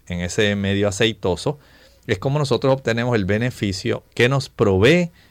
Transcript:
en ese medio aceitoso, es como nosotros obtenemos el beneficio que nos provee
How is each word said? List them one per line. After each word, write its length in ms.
en 140
ese 340
medio 320
aceitoso, 720
es 120
como 200
nosotros 360
obtenemos 420
el 80
beneficio 800
que 140
nos 220
provee 640